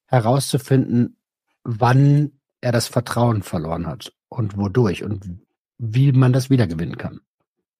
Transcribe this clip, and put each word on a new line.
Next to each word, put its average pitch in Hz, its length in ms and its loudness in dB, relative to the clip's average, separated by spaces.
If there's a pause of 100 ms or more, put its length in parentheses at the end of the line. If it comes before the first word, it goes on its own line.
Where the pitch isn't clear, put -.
herauszufinden, 127 1120 0 (460)
wann 139 680 2 (300)
er 120 100 -2
das 120 160 0
Vertrauen 113 560 0
verloren 82 420 -6
hat - 280 -12 (160)
und 104 280 -6
wodurch 101 460 0
und 98 260 -8 (480)
wie 123 340 2
man 127 220 4
das 127 160 -2
wiedergewinnen 85 480 0
kann. - 240 -12 (580)